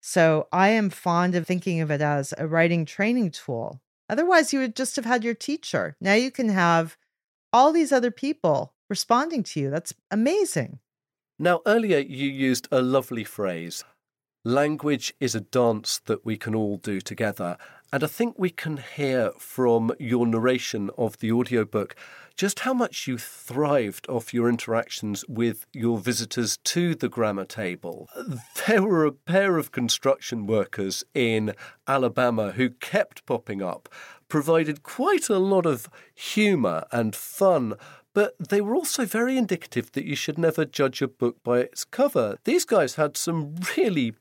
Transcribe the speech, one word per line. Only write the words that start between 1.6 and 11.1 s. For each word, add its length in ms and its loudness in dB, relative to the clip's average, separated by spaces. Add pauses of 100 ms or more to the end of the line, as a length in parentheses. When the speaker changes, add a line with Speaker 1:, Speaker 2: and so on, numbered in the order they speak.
Speaker 1:
of 100 0
it 100 0
as 360 0
a 100 -4
writing 380 2
training 460 -2
tool. 500 -8 (280)
Otherwise, 440 4
you 60 2
would 160 -2
just 200 -4
have 100 -4
had 180 0
your 120 0
teacher. 680 -4
Now 120 4
you 180 4
can 180 -2
have 480 4 (560)
all 180 8
these 200 2
other 200 4
people 600 -2 (160)
responding 540 0
to 160 -6
you. 100 -2
That's 240 -6 (160)
amazing. 680 0 (580)